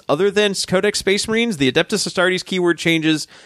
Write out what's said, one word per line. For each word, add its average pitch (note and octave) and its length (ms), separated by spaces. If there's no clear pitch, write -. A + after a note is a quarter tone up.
other F3+ 220
than G3+ 240
Codex F#3+ 300
Space G3+ 300
Marines, A3 300
the C3+ 140
Adeptus E3+ 360
Astartes F3+ 360
keyword F3 360
changes D#3+ 480